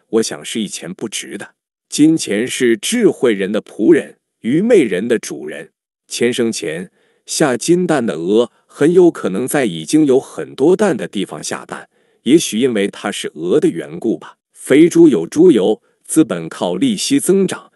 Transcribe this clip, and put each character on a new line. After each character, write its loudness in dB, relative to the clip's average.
我 2
想 -8
是 -6
一 -4
钱 -12
不 -8
值 -12
的。 -16
金 4
钱 -4
是 0
智 0
慧 0
人 -4
的 -2
仆 0
人， -2
愚 -2
昧 4
人 -4
的 0
主 -12
人。 -14
钱 -2
生 -2
钱， -8
下 -2
金 0
蛋 0
的 -4
鹅 0
很 0
有 6
可 -8
能 -4
在 -2
已 -6
经 2
有 4
很 -10
多 2
蛋 -2
的 -8
地 -6
方 -12
下 -10
蛋， -14
也 4
许 0
因 0
为 0
它 -8
是 -10
鹅 0
的 2
缘 -8
故 -2
吧。 -20
肥 2
猪 8
有 2
猪 6
油， 2
资 0
本 -6
靠 -4
利 -2
息 -2
增 2
长， -10